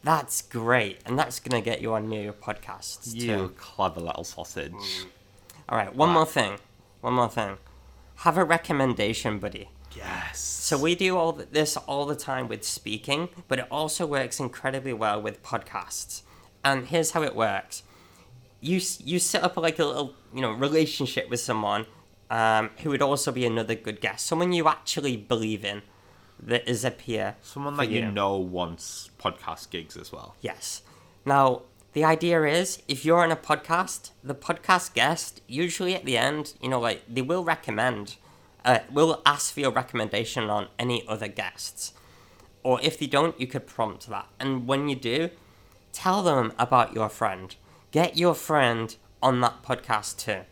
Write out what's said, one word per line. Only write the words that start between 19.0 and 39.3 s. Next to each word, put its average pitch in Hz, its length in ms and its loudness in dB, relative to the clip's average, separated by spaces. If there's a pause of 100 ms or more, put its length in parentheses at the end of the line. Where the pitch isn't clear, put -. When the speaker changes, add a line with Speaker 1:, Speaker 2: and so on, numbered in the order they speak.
Speaker 1:
you 170 180 -2
set - 240 2
up, 180 140 2
like, 165 240 0
a 160 60 4
little, 139 280 -4 (200)
you 131 80 -4
know, 113 100 0
relationship 143 760 2
with 120 120 -2
someone, 107 460 0 (440)
um, 110 400 4 (120)
who 156 80 -2
would 139 120 2
also 139 300 2
be 123 140 0
another 113 280 0
good 107 260 -8
guest. 98 260 -4
Someone 175 260 2
you 165 160 4
actually 139 480 -2
believe 107 480 -2
in 101 180 -6 (560)
that 117 300 -2
is 120 160 -2
a 127 80 2
peer 104 500 -4
Speaker 2:
Someone 143 320 -8
Speaker 1:
for 143 100 -4
Speaker 2:
that 113 60 -2
you 117 100 0
Speaker 1:
you. 107 120 -4
Speaker 2:
know 98 240 2
wants 90 840 -6
podcast - 520 -6
gigs 82 260 -10
as 82 160 -16
well. - 280 -16
Speaker 1:
Yes. - 420 -10 (420)
Now, 135 380 4 (300)
the 151 120 2
idea 160 380 4
is, 165 460 2
if 131 160 -4
you're 170 180 6
on 165 80 4
a 156 60 2
podcast, 165 720 -2 (140)
the 135 100 -6
podcast - 600 2
guest, 143 520 2
usually 180 480 -2
at 170 100 -6
the 131 140 2
end, 147 420 0
you 127 80 -4
know, 127 120 0
like, 113 280 -2
they 120 140 -2
will 170 220 -2
recommend, 113 720 -2 (480)
uh, 123 160 4 (100)
will 151 340 4
ask 143 300 4